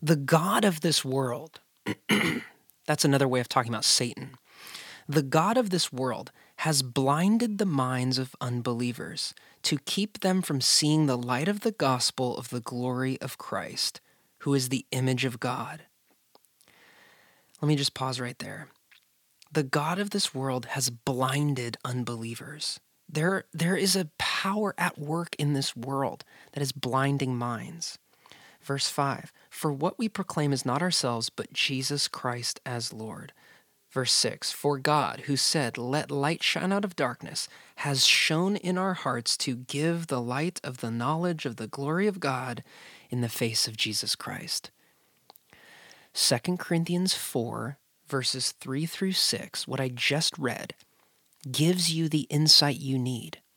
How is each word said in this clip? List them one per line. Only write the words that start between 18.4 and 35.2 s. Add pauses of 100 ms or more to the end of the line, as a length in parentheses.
The
god
of
this
world
has
blinded
unbelievers. (300)
There,
there
is
a
power
at
work
in
this
world (260)
that
is
blinding
minds. (640)
Verse
five, (180)
"For
what
we
proclaim
is
not
ourselves,
but
Jesus
Christ
as
Lord." (580)
Verse
six,
"For
God,